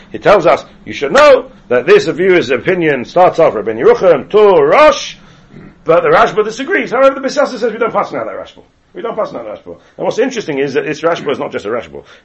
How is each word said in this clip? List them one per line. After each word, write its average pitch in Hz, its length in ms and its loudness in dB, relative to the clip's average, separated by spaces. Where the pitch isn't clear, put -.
He 110 80 -12
tells 160 260 2
us, 147 180 2
"You 104 80 -14
should 143 180 -6
know 277 400 4
that 123 200 -2
this 185 200 4
view 175 280 0
is 139 160 0
opinion, 147 520 -2
starts 175 360 2
off 151 160 2
Rabbeinu 110 280 -4
Yerucham, 175 460 2
Tur, 190 380 4
Rosh, 277 500 2
but 165 180 2
the 156 80 0
Rashba 190 340 2
disagrees." 262 480 -4
However, 269 240 2
the 269 60 -10
Bis 269 140 -6
Yosef 254 240 -4
says 226 120 -2
we 214 80 -8
don't 220 120 -2
pass 190 200 -4
now 120 140 -6
that 98 100 -8
Rashba. - 280 -16
We 180 100 -12
don't - 120 -8
pass 196 160 -6
now 123 120 -12
that 104 200 -14
Rashba. 87 100 -18
And 165 80 -8
what's - 120 -4
interesting 226 400 -4
is 139 160 -2
that 294 120 -2
this 151 160 -8
Rashba 160 280 -2
is 123 80 -4
not 131 140 -8
just 127 140 -10
a 101 40 -8
Rashba. 80 340 -10